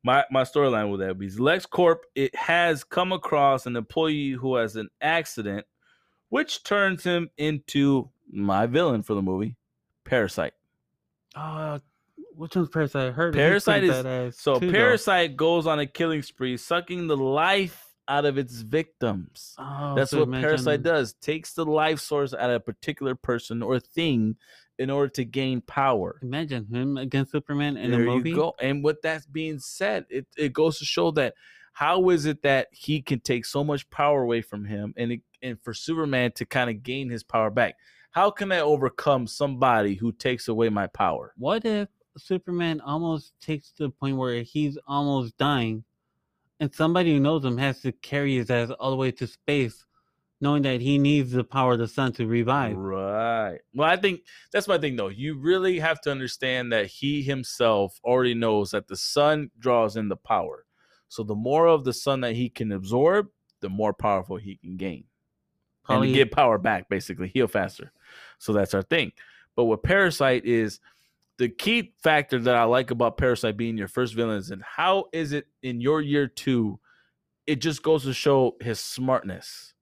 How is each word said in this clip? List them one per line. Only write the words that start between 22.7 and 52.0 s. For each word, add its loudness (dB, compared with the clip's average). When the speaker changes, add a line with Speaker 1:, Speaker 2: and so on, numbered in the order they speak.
Speaker 1:
person -4
or 0
thing 0
in -4
order 0
to -4
gain -2
power. 0
Speaker 2:
Imagine -6
him -2
against -2
Superman -2
in -4
Speaker 1:
There 4
Speaker 2:
a 4
movie. 0
Speaker 1:
you -2
go. 0
And -2
with 0
that -4
being -6
said, -4
it, -6
it 0
goes 2
to -12
show 0
that 0
how 2
is 2
it -2
that 2
he -4
can -2
take -2
so -4
much -4
power 2
away 0
from -10
him, -8
and -4
it, -8
and -10
for -10
Superman 0
to -6
kinda -2
gain -8
his -8
power 0
back? 0
How 4
can -4
I 2
overcome 2
somebody 2
who -2
takes -4
away 2
my 0
power? -2
Speaker 2:
What -2
if -2
Superman -2
almost -4
takes -8
to -6
the -2
point -4
where -2
he's -2
almost -2
dying, 0
and -2
somebody 2
who 4
knows 2
him -2
has -2
to -4
carry -4
his -2
ass 0
all -4
the -2
way 0
to -8
space, -4
knowing 2
that 0
he 2
needs 4
the 0
power 2
of 0
the 0
sun -2